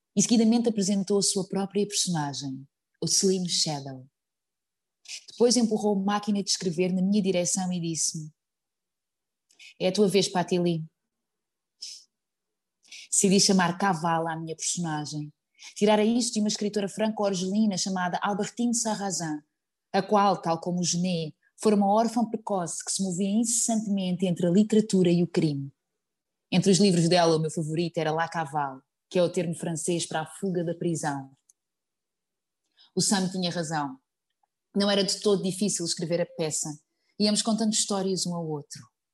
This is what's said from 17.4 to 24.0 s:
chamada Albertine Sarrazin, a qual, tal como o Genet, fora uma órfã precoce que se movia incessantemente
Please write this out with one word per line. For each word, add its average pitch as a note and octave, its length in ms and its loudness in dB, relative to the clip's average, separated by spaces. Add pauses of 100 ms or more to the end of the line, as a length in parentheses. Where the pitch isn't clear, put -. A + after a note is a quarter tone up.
chamada F3+ 440 -2
Albertine G#3 520 -2
Sarrazin, F3+ 680 -4 (540)
a G3 80 2
qual, G3+ 400 2
tal E3 180 0
como F3+ 200 -4
o F3+ 40 -2
Genet, E3+ 520 -2 (200)
fora G#3+ 200 2
uma G3+ 180 4
órfã A3+ 320 2
precoce F#3+ 580 -6
que - 80 -8
se F#3+ 120 -2
movia F#3+ 260 -2
incessantemente G3+ 960 0